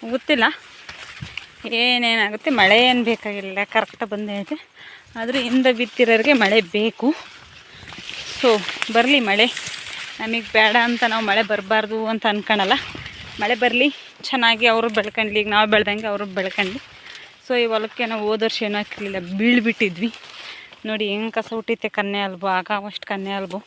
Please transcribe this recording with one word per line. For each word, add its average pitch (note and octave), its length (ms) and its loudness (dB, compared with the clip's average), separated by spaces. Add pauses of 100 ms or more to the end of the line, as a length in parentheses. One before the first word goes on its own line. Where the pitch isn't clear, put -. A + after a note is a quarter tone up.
(100)
ಗೊತ್ತಿಲ್ಲ B3 340 0 (1200)
ಏನೇನಾಗುತ್ತೆ. A3+ 840 2
ಮಳೆ G#3+ 280 6 (100)
ಏನು B3 160 4
ಬೇಕಾಗಿಲ್ಲ, G3+ 600 -4
ಕರೆಕ್ಟ್ - 480 -2
ಬಂದೈತೆ. G#3 440 -6 (600)
ಆದರೂ A#3+ 220 -4
ಹಿಂದೆ B3+ 340 4
ಬಿತ್ತಿರೋರಿಗೆ A3+ 600 2
ಮಳೆ A3 280 4
ಬೇಕು. A3 540 -2 (1300)
So A3+ 200 4 (340)
ಬರಲಿ B3+ 260 6
ಮಳೆ, G#3 260 4 (760)
ನಮಗೆ A3 200 -4
ಬೇಡ G#3+ 420 4
ಅಂತ A#3+ 260 0
ನಾವು A3 180 -2
ಮಳೆ G#3 160 2
ಬರಬಾರ್ದು G#3+ 640 -2
ಅಂತ A3 200 -2
ಅನ್ಕೊಳಲ್ಲ. G#3 460 2 (680)
ಮಳೆ G#3+ 140 0
ಬರಲಿ, B3 400 2 (280)
ಚೆನ್ನಾಗಿ A#3 440 2
ಅವರು A3+ 220 4
ಬೆಳ್ಕೊಂಡ್ಲಿ, G#3+ 520 -2
ಈಗ G#3 80 -2
ನಾವು G#3+ 220 4
ಬೆಳ್ದಂಗೆ G#3+ 360 2
ಅವರು G3+ 200 -4
ಬೆಳ್ಕೊಂಡ್ಲಿ. F#3+ 520 -4 (680)
So B3 160 0
ಈ A#3 40 2
ಹೊಲಕ್ಕೆ A3 400 -4
ನಾವು A3 220 -4
ಹೋದ G#3+ 140 0
ವರ್ಷ A3+ 200 -2
ಏನೂ G#3 160 -2
ಹಾಕಿರ್ಲಿಲ್ಲ, G3+ 400 -8 (200)
ಬೀಳ್ಬಿಟ್ಟಿದ್ವಿ A3 760 2 (720)
ನೋಡಿ. G#3+ 220 -4
ಹೆಂಗೆ G#3+ 220 -4
ಕಸ A3 240 -6
ಹುಟ್ಟೈತೆ G#3+ 340 -4
ಕನ್ನೆ G3+ 320 -4
ಅಲ್ಬೋ, F#3+ 260 -6
ಆಗಾವಷ್ಟು G3 600 -4
ಕನ್ನೆ G3 260 -6
ಅಲ್ಬೋ. G3 340 -6